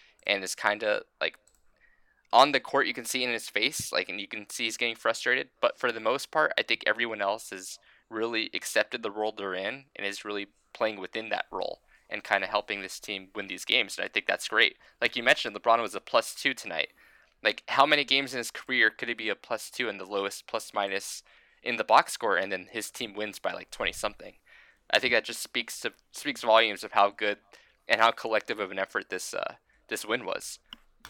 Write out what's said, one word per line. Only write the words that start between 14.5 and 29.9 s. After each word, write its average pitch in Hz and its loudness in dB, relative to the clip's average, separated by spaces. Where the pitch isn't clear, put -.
Like 120 0
you 120 -4
mentioned, 120 2
LeBron 113 4
was 101 -4
a 98 -6
plus - 0
two 135 -2
tonight. 85 -4
Like, 107 0
how 139 6
many 147 4
games 135 0
in 131 -4
his 117 -6
career 120 2
could - -8
he 120 -4
be 113 -6
a 104 0
plus - -6
two 123 -4
and 101 -6
the 95 -10
lowest 98 -2
plus - -6
minus 98 -4
in 120 -4
the 110 -4
box - 6
score, 101 0
and 95 0
then 92 -6
his 110 -6
team 107 -10
wins 104 -6
by, 90 -4
like, 90 -12
twenty 92 -2
something? 104 -8
I - 4
think 120 2
that 110 4
just 120 -8
speaks - -6
to, 113 -4
speaks - -8
volumes 110 6
of 110 -10
how 101 6
good 104 -2
and 110 4
how 113 10
collective 110 0
of 98 -2
an 95 -6
effort 95 -4
this, 92 -6
uh, - -4
this 107 -4